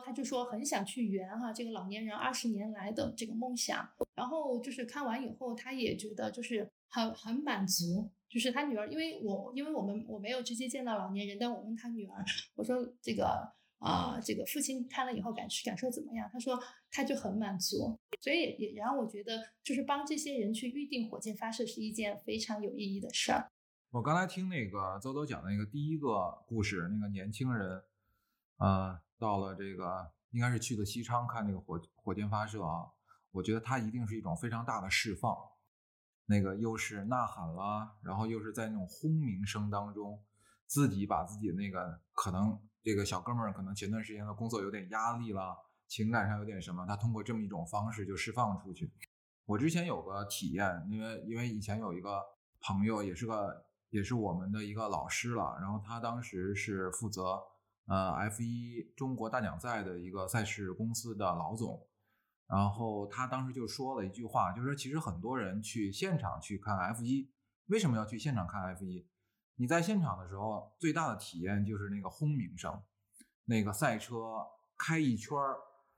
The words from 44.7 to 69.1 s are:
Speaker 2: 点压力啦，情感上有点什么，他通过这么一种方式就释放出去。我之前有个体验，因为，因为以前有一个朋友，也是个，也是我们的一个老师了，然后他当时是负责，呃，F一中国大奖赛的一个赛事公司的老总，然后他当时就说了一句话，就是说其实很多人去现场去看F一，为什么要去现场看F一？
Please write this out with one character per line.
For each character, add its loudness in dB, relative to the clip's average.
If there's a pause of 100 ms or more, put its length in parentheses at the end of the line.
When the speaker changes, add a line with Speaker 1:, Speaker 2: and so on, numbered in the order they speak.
Speaker 2:
点 -6
压 2
力 -2
啦， -4 (320)
情 2
感 4
上 2
有 -4
点 -6
什 -6
么， -4
他 0
通 2
过 0
这 -2
么 0
一 -2
种 -4
方 0
式 -4
就 -4
释 -2
放 4
出 -10
去。 -4 (560)
我 4
之 6
前 2
有 0
个 -2
体 -2
验， 2
因 -2
为， -6
因 -2
为 0
以 -2
前 -2
有 -2
一 -4
个 -2 (400)
朋 2
友， 2
也 -2
是 -4
个， -2 (240)
也 0
是 2
我 4
们 0
的 -2
一 -6
个 0
老 0
师 -2
了， 0
然 -2
后 0
他 -6
当 -2
时 -2
是 0
负 -2
责， 0 (460)
呃 4
，F 0
一 -4
中 -2
国 -2
大 2
奖 0
赛 0
的 -4
一 -6
个 -4
赛 2
事 -2
公 -2
司 -4
的 0
老 0
总， -4 (640)
然 6
后 -2
他 -2
当 -2
时 -4
就 -4
说 -2
了 0
一 -2
句 -8
话， 4
就 -4
是 0
说 0
其 -6
实 0
很 -2
多 -2
人 -2
去 -2
现 2
场 0
去 -6
看 0
F 0
一， 0 (380)
为 4
什 6
么 6
要 2
去 -6
现 0
场 2
看 -4
F -4
一？ -8 (500)